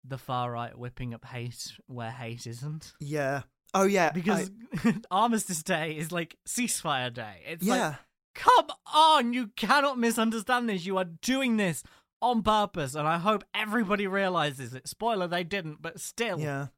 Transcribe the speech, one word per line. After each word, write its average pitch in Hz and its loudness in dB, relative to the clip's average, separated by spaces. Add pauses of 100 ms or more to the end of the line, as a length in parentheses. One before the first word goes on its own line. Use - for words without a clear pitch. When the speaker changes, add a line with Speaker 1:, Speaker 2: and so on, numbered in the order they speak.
Speaker 1:
the 131 -10
far 123 -4
right 120 -8
whipping 123 -10
up 113 -16
hate 120 -10 (140)
where 120 -10
hate 120 -10
isn't. 139 -10
Speaker 2:
Yeah. 143 -4 (300)
Oh, 196 4
yeah. 190 4
Speaker 1:
Because 185 0 (340)
Speaker 2:
I 226 6
Speaker 1:
<laughs> - -20
Armistice 196 2
Day 160 -2
is, 156 -6
like, 170 -4 (100)
ceasefire 139 -2
day. 107 -12
It's 165 -6
Speaker 2:
Yeah. 214 2
Speaker 1:
like, 143 -6 (380)
come 427 6 (280)
on, 302 6
you 247 -2
cannot 269 2
misunderstand 233 2
this. 190 -2
You 190 0
are 185 0 (180)
doing 254 2
this 185 0 (380)
on 226 2
purpose, 196 0
and 151 0
I 165 2
hope 202 0 (100)
everybody 208 0
realises 160 0
it. 131 -14
Spoiler, 208 -2
they 175 -2
didn't, 160 -6
but 165 -12
still. 214 -4
Speaker 2:
Yeah. 139 -4 (120)